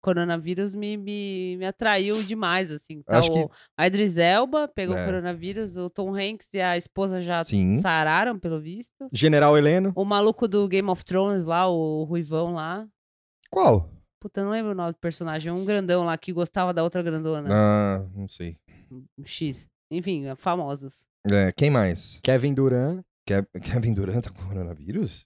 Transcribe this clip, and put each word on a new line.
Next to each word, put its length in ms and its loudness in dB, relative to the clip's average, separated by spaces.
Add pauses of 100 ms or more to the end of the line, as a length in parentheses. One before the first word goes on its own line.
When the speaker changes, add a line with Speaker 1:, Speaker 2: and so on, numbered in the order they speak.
Speaker 1:
Coronavírus 720 -2
me, 220 -6
me, 600 -6
me 80 -8
atraiu 560 0
demais, 480 -2
assim. 320 -14
Tá 160 2
Speaker 2:
Acho 120 4
Speaker 1:
o, 40 0 (140)
Speaker 2:
que 60 -16 (220)
Speaker 1:
a 100 2
Idris 320 2
Elba 480 4
pegou 300 -4
Speaker 2:
É. 80 -2
Speaker 1:
coronavírus, 720 -4
o 120 -6
Tom 280 -6
Hanks 380 -6
e 60 -2
a 160 2
esposa 440 -4
já 240 -2
Speaker 2:
Sim. 320 2
Speaker 1:
sararam, 600 2
pelo 220 -4
visto. 520 -14
Speaker 3:
General 440 6
Heleno. 380 4
Speaker 1:
O 100 0
maluco 440 2
do 180 2
Game 240 0
of 140 -2
Thrones 400 0
lá, 240 2
o 360 0
Ruivão 500 -2
lá. 320 -8 (640)
Speaker 2:
Qual? 380 4 (320)
Speaker 1:
Puta, 200 -8
eu 40 -2
não 80 -2
lembro 200 -4
o 20 -4
nome 180 -4
do 60 -12
personagem. 540 -6
Um 120 -4
grandão 400 0
lá 120 -2
que 160 -10
gostava 400 -2
da 100 0
outra 200 -2
grandona. 480 -4
Speaker 2:
Ah, 540 2 (100)
não 140 -8
sei. 280 -10 (680)
Speaker 1:
X. 440 -10 (220)
Enfim, 340 -4 (120)
famosos. 680 -6 (240)
Speaker 2:
É, 220 4
quem 180 2
mais? 520 0
Speaker 3:
Kevin 320 2
Durant. 480 2 (240)
Speaker 2:
Kev-, 200 0 (160)
Kevin 320 0
Durant 280 -2
tá 80 -10
com 160 -16
coronavírus? 800 -6